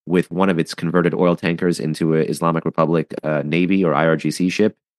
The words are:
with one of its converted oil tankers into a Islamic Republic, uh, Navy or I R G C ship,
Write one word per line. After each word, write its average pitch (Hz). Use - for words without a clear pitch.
with 85
one 95
of 82
its -
converted 85
oil 87
tankers 85
into 78
a 80
Islamic 82
Republic, 82
uh, 76
Navy 90
or 78
I 78
R 80
G 78
C 90
ship, 104